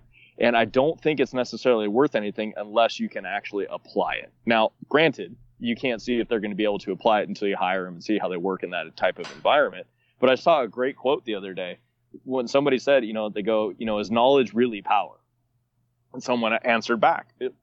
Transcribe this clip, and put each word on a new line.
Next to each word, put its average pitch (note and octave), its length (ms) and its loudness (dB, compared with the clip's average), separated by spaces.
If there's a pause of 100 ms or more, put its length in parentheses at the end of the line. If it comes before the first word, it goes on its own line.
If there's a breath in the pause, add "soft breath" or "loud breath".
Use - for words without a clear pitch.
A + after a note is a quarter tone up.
(380 soft breath)
And A#2 180 2
I A2+ 80 4
don't C3 360 0
think D#3 180 0
it's C3 160 0
necessarily A#2 540 0
worth B2+ 260 2
anything G#2+ 420 -4
unless G#2+ 440 0
you A2 80 -4
can G2 180 -10
actually G2+ 420 -6
apply F2 460 -4
it. - 180 -12 (140)
Now, A2+ 260 2 (160)
granted, B2+ 460 2 (240)
you A#2 160 -4
can't A2+ 260 -4
see A#2+ 200 -2
if G#2+ 80 -2
they're A2+ 120 0
gonna G#2 140 -6
be G#2 100 -2
able G#2 160 0
to G2+ 120 -6
apply G#2 300 2
it D#2 60 -6
until G2+ 200 -4
you G2 80 0
hire F#2 280 -2
them F2+ 100 -12
and E2+ 100 -16
see G#2+ 120 0
how F#2 120 -2
they F2+ 80 -4
work F2+ 260 -4
in F2+ 80 0
that E2 260 -8
type F#2 220 0
of E2+ 160 -10
environment. F#2 540 0 (320)
But B2+ 100 4
I B2+ 60 4
saw D#3 260 4
a A2+ 60 -2
great B2 280 -4
quote - 280 -2
the A2+ 100 -4
other G2 180 -8
day F2+ 260 -8 (460)
when B2+ 220 -4
somebody C#3 320 2
said, C3+ 260 4
you A2 80 -6
know, G#2+ 160 -4
they G#2 140 -6
go, G#2+ 340 0
you A#2 100 -8
know, G#2+ 120 -2
"Is G2+ 120 -4
knowledge A#2+ 420 4
really A2+ 300 0
power?" F#2 340 -2 (960)
And B2 100 -12
someone A#2 300 0
answered A2+ 480 0
back, D#3 280 2 (100)
"It, B2+ 240 -6